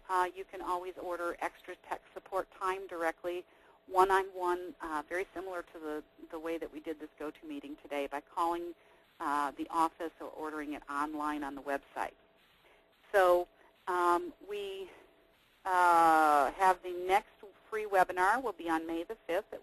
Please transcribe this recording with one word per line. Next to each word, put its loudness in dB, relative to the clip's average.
uh, 2
you -12
can -14
always -6
order -6
extra -8
tech -8
support -6
time -4
directly, -4
one-on-one, 2
uh, -4
very -4
similar -8
to -18
the, -8
the -10
way -6
that -10
we -14
did -8
this -14
GoToMeeting -10
today, -6
by -6
calling, -2
uh, -2
the -8
office 0
or -10
ordering -8
it -10
online -4
on -8
the -14
website. -6
So, 6
um, 2
we, -8
uh, 6
have 6
the -8
next 2
free -6
webinar 4
will -4
be -2
on 0
May -4
the -10
fifth -2
at -14